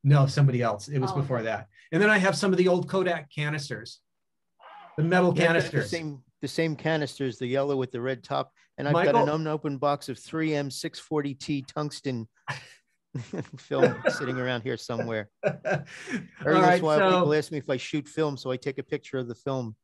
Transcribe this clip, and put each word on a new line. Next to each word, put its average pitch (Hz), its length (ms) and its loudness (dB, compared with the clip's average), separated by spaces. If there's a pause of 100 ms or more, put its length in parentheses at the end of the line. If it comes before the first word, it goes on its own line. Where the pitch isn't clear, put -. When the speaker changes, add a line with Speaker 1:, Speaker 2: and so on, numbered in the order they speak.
Speaker 1:
No, 139 240 8
somebody 131 340 4
else. 110 280 -2
It 143 100 -2
was 123 120 0
Speaker 2:
Oh, - 40 -4
Speaker 1:
before 135 220 -2
Speaker 2:
okay. 113 80 -4
Speaker 1:
that. 107 220 -6 (260)
And 170 80 4
then 208 80 6
I 214 80 6
have 185 180 4
some 202 160 2
of 185 60 2
the 180 100 4
old 180 220 2
Kodak 175 440 -2
canisters, 147 680 -6 (960)
the 151 60 2
metal 180 320 4
Speaker 3:
Yeah, 180 80 2
I've 170 40 6
got 165 80 4
Speaker 1:
canisters. - 360 0
Speaker 3:
the 170 60 -4
same, 147 260 -8 (180)
the 143 60 -6
same 160 300 0
canisters, 143 600 -2
the 127 100 -4
yellow 139 280 0
with 127 160 -2
the 120 80 -6
red 127 240 -4
top. 139 300 -6 (240)
And 139 100 -4
I've 147 60 2
got 170 160 4
an - 60 4
Speaker 1:
Michael? 147 200 4
Speaker 3:
unopened 156 460 -4
box 143 260 0
of 123 100 -8
three 160 380 -4
M 143 160 -2
six - 280 -10
forty 143 340 -4
T 139 300 -6
tungsten 135 680 -6 (180)
<laughs> - 1080 -12
film 131 360 2 (140)
sitting 131 320 -2
around 123 220 -2
here 120 160 -4
somewhere. 113 500 -6 (100)
Speaker 1:
<laughs> - 80 -6
All 190 60 2 (140)
Speaker 3:
Every - 880 -4
once 185 120 6
Speaker 1:
right, 180 120 6
Speaker 3:
in - 40 0
a 160 40 -2
while, 151 140 4
Speaker 1:
so 185 200 4
Speaker 3:
people 151 140 4
ask 151 180 0
me 160 60 -6
if 135 120 -8
I 139 60 0
shoot 143 320 -4
film, 147 300 -2
so 131 140 -8
I 131 40 -2
take 135 220 -6
a 139 60 -8
picture - 340 -6
of 123 100 -4
the 117 80 -8
film. 127 480 -6